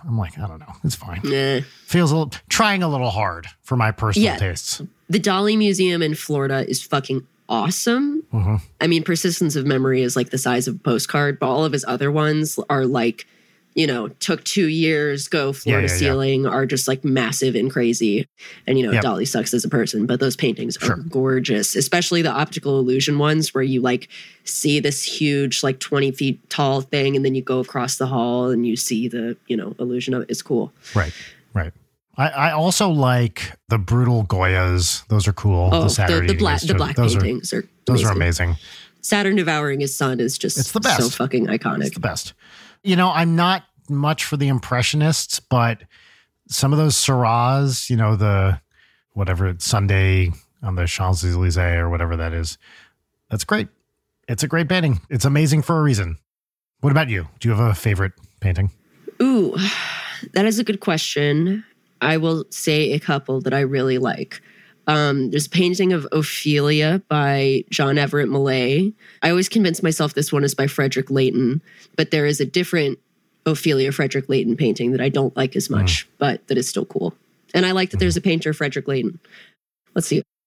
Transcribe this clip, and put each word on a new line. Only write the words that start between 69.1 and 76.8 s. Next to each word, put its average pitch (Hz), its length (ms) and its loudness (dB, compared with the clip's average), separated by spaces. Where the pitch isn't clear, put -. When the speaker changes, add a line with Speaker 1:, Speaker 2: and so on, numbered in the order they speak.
Speaker 2:
I 165 80 4
always 180 180 2
convince 185 340 2
myself 160 320 0
this 139 180 0
one 143 120 2
is 139 100 0
by 139 140 0
Frederick 135 420 -2
Leighton, 131 500 2
but 160 160 0
there 147 140 2
is 147 120 0
a 143 60 0
different 151 540 -2
Ophelia 143 460 2
Frederick 139 360 -2
Leighton 117 280 0
painting 120 360 0
that 131 80 0
I 131 80 2
don't 135 280 0
like 131 200 -2
as - 140 -4
much, 90 360 0
Speaker 1:
Mm. - 120 -20
Speaker 2:
but - 300 -2
that 127 100 0
is 127 100 -2
still - 160 -4